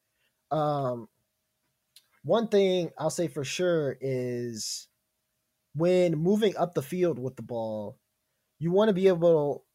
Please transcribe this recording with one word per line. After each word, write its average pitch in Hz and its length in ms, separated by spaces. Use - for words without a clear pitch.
Um, 139 560
one 214 260
thing 185 480
I'll 151 120
say 170 180
for 147 160
sure 160 580
is 123 840
when 175 440
moving 196 400
up 175 160
the 143 100
field 175 340
with 127 180
the - 60
ball, 110 560
you 165 120
wanna 208 220
be 190 140
able, 165 680